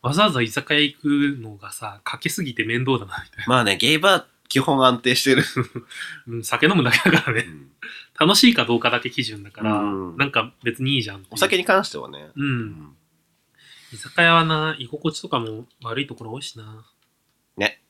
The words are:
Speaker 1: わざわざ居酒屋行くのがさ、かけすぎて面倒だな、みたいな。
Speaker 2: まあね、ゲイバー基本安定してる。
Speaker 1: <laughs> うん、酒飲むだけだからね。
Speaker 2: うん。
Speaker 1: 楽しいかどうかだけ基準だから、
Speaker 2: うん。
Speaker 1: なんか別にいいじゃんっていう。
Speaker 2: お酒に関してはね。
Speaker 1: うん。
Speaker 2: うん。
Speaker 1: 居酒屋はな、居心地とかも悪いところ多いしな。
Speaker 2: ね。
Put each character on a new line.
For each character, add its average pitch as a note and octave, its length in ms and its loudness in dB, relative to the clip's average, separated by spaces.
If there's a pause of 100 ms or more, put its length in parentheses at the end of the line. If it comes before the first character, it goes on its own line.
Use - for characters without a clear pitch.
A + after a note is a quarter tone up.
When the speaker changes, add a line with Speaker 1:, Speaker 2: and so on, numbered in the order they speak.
Speaker 1:
わ B2+ 100 -2
ざ F#3+ 120 4
わ G#3 60 4
ざ C3+ 100 0
居 A#2 60 2
酒 C3+ 280 -2
屋 D3 60 4
行 D3 200 0
く C#3+ 400 0
の G#2+ 160 -14
が G2 160 -18
さ、 G#2 320 -12
か - 140 -8
け - 100 -4
す F#3 160 -4
ぎ B2+ 100 -8
て G#2+ 100 -2
面 A#2 220 -2
倒 C3 120 2
だ G2+ 80 -6
な、 - 180 -12
み - 60 -20
た - 60 -20
い - 40 -14
な。 - 80 -8
Speaker 2:
ま B2+ 120 6
あ A#2 40 2
ね、 G2 120 2
ゲ C#3+ 180 2
イ D#3+ 40 0
バ F#3 220 4
ー - 40 -18 (240)
基 C3+ 120 2
本 C3+ 240 2
安 B2 180 4
定 B2 140 2
し - 80 -2
て C3+ 100 6
る。 A#2 80 4 (440)
Speaker 1:
<laughs> - 420 -16
う A#2 80 -8
ん、 A2+ 80 -8
酒 - 220 0
飲 F#3+ 100 4
む C#3+ 80 4
だ A#2 80 2
け - 180 4
だ - 100 4
か C3 120 -4
ら A2 60 0
ね。 A#2 100 -2
Speaker 2:
う - 20 -18
ん。 C#2+ 200 -20 (480)
Speaker 1:
楽 E3+ 180 6
し - 120 8
い A#2+ 60 6
か B2 100 2
ど A#2+ 120 2
う A2+ 40 2
か B2 100 0
だ A#2+ 100 0
け B2 100 -6
基 B2 140 -6
準 G#2+ 180 -10
だ G2+ 80 -18
か G#2+ 120 -12
ら、 G#2+ 160 0
Speaker 2:
う G2 340 -6
ん。 E2+ 40 -14
Speaker 1:
な C#3 100 0
ん C#3 40 -6
か A#2 220 -4 (100)
別 A#2+ 200 -6
に C3+ 120 0
い C3+ 40 0
い A#2 40 -2
じ G2+ 80 -8
ゃ G2 40 -16
ん - 20 -16
っ - 40 -18
て - 60 -20
い - 40 -20
う。 - 40 -18
Speaker 2:
お - 20 -8
酒 F#3+ 220 0
に F3+ 60 -2
関 G3 200 2
し - 60 -10
て - 80 -10
は B1+ 120 -12
ね。 D3+ 240 -18
Speaker 1:
う C#3 80 -6
ん。 - 20 -2
Speaker 2:
う B2+ 180 -2
ん。 D#2 340 -14 (960)
Speaker 1:
居 A#2+ 40 -20
酒 - 260 -2
屋 E3+ 120 8
は E3 100 6
な、 D#3 340 -2
居 B2 100 -12
心 D3+ 240 -4
地 - 80 -10
と - 80 -16
か C#3 100 -2
も A2 280 -8 (160)
悪 A#2 180 -6
い C#3 60 -4
と B2+ 80 -14
こ A#2+ 100 -18
ろ A2+ 80 -12
多 C3 60 -12
い C#3 40 -12
し - 140 -14
な。 A2 300 -20 (680)
Speaker 2:
ね。 G2+ 340 -2